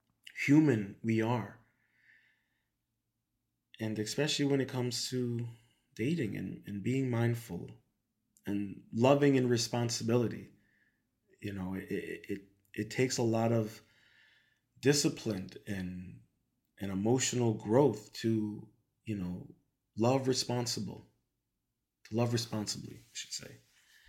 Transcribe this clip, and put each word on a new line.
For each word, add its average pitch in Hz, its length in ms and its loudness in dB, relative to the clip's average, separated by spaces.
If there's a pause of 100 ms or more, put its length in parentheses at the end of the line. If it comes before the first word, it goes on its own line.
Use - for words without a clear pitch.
(460)
human 131 580 4
we 113 160 2
are. 110 380 -2 (2250)
And 110 200 -4
especially 143 480 0
when 139 160 2
it 127 60 -4
comes 123 420 -4
to 120 360 -2 (500)
dating 123 420 -2
and, 92 280 -8
and 101 160 -6
being 127 280 0
mindful 117 580 0 (800)
and 101 340 -4 (140)
loving 139 420 6
and 127 140 4
responsibility, 117 1000 0 (920)
you 101 100 -6
know, 92 220 -4
it, 95 160 -8
it, 87 400 -6
it, 98 100 -6 (320)
it 110 180 -4
takes 127 280 0
a 127 40 2
lot 113 300 2
of 110 300 0 (1000)
discipline 123 680 2 (160)
and, 92 540 -8 (600)
and 98 100 -4
emotional 117 640 2
growth 120 600 2
to, 107 520 -2 (380)
you 110 120 -4
know, 90 300 -6 (500)
love 123 320 4
responsible, 120 800 -2 (1000)
to 107 80 -4
love 117 160 2
responsibly, - 640 -4
I - 160 -20
should - 200 -14
say. - 180 -10 (580)